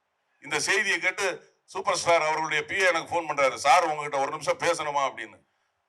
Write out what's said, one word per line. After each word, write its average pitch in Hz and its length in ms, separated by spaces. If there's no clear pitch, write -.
இந்த 147 180
செய்தியை 185 380
கேட்டு 185 560
சூப்பர் 190 320
ஸ்டார் 170 260
அவர்களுடைய 156 420
பி 180 180
ஏ 190 40
எனக்கு 165 280
ஃபோன் 170 120
பண்றாரு, 139 280
"சார் 151 300
உங்ககிட்ட 147 340
ஒரு 135 120
நிமிஷம் 170 280
பேசணுமா?" 151 420
அப்படின்னு. 117 420